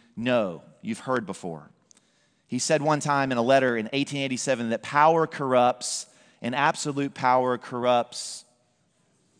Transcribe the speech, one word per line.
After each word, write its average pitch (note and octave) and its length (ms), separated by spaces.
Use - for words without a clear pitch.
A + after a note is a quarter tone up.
know, A2 460
you've A2 200
heard B2 260
before. E2 420
He B2 120
said D3+ 220
one D3+ 180
time C#3 340
in B2 40
a A#2 60
letter C3 340
in A2 160
eighteen C#3 300
eighty-seven A#2+ 480
that A2+ 120
power D#3+ 440
corrupts B2+ 800
and A#2+ 140
absolute C#3+ 580
power B2+ 460
corrupts - 880